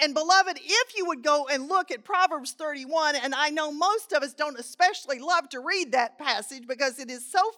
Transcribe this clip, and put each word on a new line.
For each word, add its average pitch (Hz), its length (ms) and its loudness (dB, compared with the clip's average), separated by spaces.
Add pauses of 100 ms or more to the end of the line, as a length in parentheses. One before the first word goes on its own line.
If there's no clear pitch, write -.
And 294 120 2
beloved, 349 480 4
if 453 340 0
you 392 120 -2
would 302 140 -2
go 294 260 2
and 269 200 -2
look 359 240 0
at 233 140 -8
Proverbs 359 480 0
thirty-one, 294 640 0
and 262 180 -2
I 294 140 2
know 302 240 -2
most 381 400 0
of 285 100 2
us 277 100 -8
don't 294 240 -4
especially 277 600 -2
love 339 300 0
to 262 100 -10
read 330 320 -2
that 240 260 0
passage 254 480 -4
because 254 320 -2
it 262 140 -12
is 247 180 -12
so 392 280 2